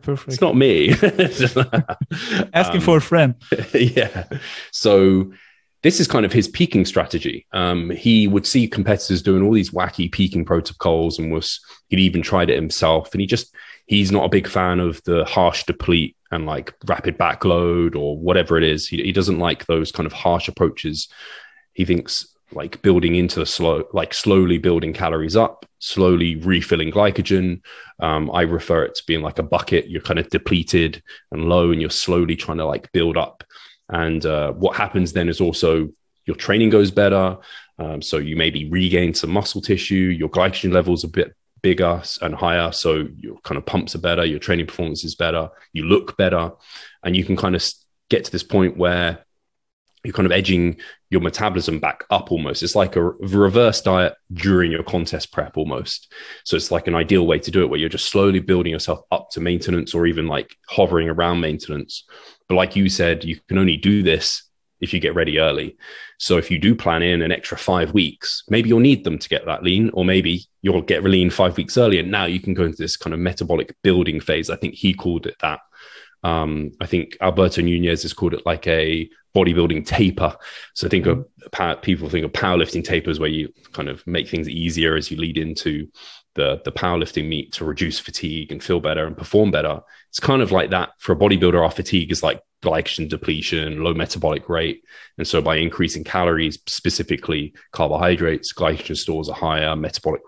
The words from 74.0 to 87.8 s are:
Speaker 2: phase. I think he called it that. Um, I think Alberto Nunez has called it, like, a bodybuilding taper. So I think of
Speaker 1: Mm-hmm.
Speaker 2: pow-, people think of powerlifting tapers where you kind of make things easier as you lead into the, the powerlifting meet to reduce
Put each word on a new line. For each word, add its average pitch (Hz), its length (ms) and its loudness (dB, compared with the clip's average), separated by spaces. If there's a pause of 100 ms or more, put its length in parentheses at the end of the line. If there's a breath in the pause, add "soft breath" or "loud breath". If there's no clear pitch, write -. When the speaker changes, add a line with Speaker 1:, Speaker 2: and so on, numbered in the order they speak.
Speaker 2:
phase. 80 320 -4
I - 60 -6
think - 180 -8
he 95 180 0
called 87 340 -4
it - 140 -10
that. 76 200 -4 (640 loud breath)
Um, 78 560 -4
I 85 60 -8
think 82 340 -4
Alberto 92 420 2
Nunez 87 400 0
has 80 100 -8
called 87 220 -2
it, - 100 -8
like, 85 220 -4
a 80 420 0 (260 soft breath)
bodybuilding 85 520 2
taper. 92 500 0 (380 loud breath)
So - 120 -6
I - 40 -8
think 90 160 2
of 90 120 2
Speaker 1:
Mm-hmm. - 340 -16
Speaker 2:
pow-, 85 240 -2
people 82 340 -2
think 80 140 -2
of 76 80 -8
powerlifting 87 520 0
tapers 82 340 -2
where 78 120 -2
you 78 180 -4 (240)
kind 71 160 -8
of 67 180 -12
make 85 220 -4
things 80 200 -6
easier 80 460 -2
as 78 160 -4
you 78 60 -8
lead 80 220 -6
into 78 500 -6 (460 loud breath)
the, 69 300 -2
the - 80 -8
powerlifting 80 560 -4
meet 76 240 -8
to - 120 -10
reduce 76 340 -6